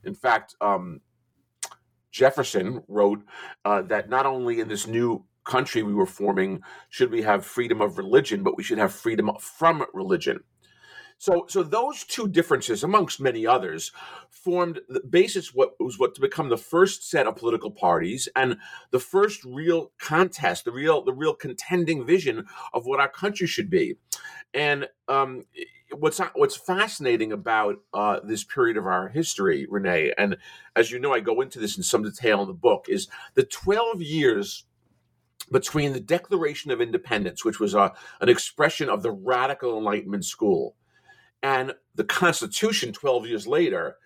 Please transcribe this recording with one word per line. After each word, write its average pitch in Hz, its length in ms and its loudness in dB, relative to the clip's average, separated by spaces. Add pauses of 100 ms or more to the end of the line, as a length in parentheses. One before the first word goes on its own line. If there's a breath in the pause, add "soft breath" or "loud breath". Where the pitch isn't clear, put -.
In 98 100 -10
fact, 117 460 0
um, 90 420 -2 (1080)
Jefferson 117 760 0
wrote, 101 360 2 (420 loud breath)
uh, 101 180 2
that 92 260 -4
not 131 160 2
only 123 340 0
in 107 80 -2
this 104 180 -6
new 117 400 0 (200)
country 127 360 0
we 104 120 -2
were 98 120 4
forming 95 560 -2 (280 loud breath)
should 127 220 0
we 113 120 0
have 101 220 2
freedom 110 360 -2
of 104 160 0
religion, 101 460 2
but 92 120 0
we 101 80 -10
should 107 140 -2
have 98 160 0
freedom 107 460 -2
from 165 540 2
religion. 92 480 -2 (760 loud breath)
So, 175 300 2
so 190 160 0
those 233 400 -2
two 226 240 -4
differences, 127 560 0
amongst 180 380 -4
many 117 260 0
others, 90 440 0 (380 loud breath)
formed 175 600 -2
the 127 120 -2
basis 175 520 2
what 127 260 2
was 120 180 -4
what 123 180 0
to 131 60 -4
become 135 280 -2
the 117 80 2
first - 520 2
set 139 180 2
of 110 100 -6
political 117 340 -2
parties 87 640 0
and 127 220 2 (340 loud breath)
the 127 80 4
first 196 460 2
real 156 540 0
contest, 151 680 0
the 117 60 -4
real, 143 320 2
the 127 100 0
real 151 200 0
contending 156 720 -2
vision 131 400 2 (280 loud breath)
of 120 120 -4
what 135 140 -2
our 139 100 2
country 196 380 -4
should 104 220 -4
be. 85 260 0 (580 loud breath)
And, 139 340 0 (200)
um, 131 380 0 (520)
what's, 156 220 0 (160)
what's 139 220 4
fascinating 135 720 0
about, 104 440 0 (180)
uh, 104 300 2
this 104 200 -6
period 117 340 0
of 95 80 -4
our 92 220 0
history, 95 600 0
Renee, 90 480 2
and - 200 0 (380 loud breath)
as 113 160 4
you 123 80 -8
know, 139 140 0
I 117 80 2
go 113 180 0
into 131 200 -4
this 104 180 -6
in 185 60 -8
some 110 200 0
detail 107 380 0
in - 60 -2
the 95 60 -10
book, - 360 2
is - 180 -2 (280 loud breath)
the 131 80 4
twelve 220 580 -2
years 135 640 0 (840)
between 143 420 0
the 127 60 -6
Declaration 156 720 -2
of 117 100 0
Independence, 117 640 -2
which 107 140 -2
was 101 160 0
a, 98 180 4 (260 loud breath)
an - 100 4
expression - 600 2
of 101 140 -2
the 113 80 0
radical 123 680 -2
Enlightenment 101 480 -4
school, 92 500 0 (680 soft breath)
and 135 300 0 (200)
the - 120 -2
Constitution 170 880 0
twelve 120 340 0
years 107 180 -4
later, 120 600 0